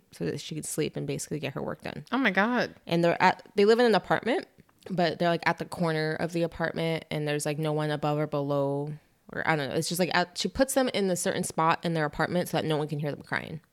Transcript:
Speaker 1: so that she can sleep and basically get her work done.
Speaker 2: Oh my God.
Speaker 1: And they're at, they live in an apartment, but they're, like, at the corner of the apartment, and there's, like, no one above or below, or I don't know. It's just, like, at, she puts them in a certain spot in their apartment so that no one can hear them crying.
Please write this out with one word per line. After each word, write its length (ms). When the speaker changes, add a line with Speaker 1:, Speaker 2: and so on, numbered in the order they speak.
Speaker 1:
so 140
that 140
she 140
can 100
sleep 320
and 100
basically 340
get 140
her 80
work 200
done. 300
Speaker 2:
Oh 60
my 120
God. 440
Speaker 1:
And 160
they're 200
at, 200
they 80
live 160
in 60
an 80
apartment, 520
but 280
they're, 120
like, 160
at 120
the 60
corner 560
of 140
the 80
apartment, 680
and 160
there's, 200
like, 120
no 140
one 180
above 280
or 100
below, 640
or 160
I 80
don't 140
know. 40
It's 140
just, 100
like, 160
at, 240
she 80
puts 280
them 200
in 160
a 60
certain 260
spot 420
in 100
their 100
apartment 440
so 100
that 60
no 120
one 100
can 140
hear 100
them 120
crying. 360